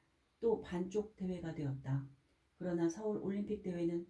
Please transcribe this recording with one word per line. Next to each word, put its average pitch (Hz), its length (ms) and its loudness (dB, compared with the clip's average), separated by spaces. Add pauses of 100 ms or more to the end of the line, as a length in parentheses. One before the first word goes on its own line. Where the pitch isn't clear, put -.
(400)
또 226 200 4
반쪽 185 560 -2
대회가 175 380 -2
되었다. 135 520 -2 (520)
그러나 170 280 2
서울 214 360 0
올림픽 202 400 0
대회는 175 480 0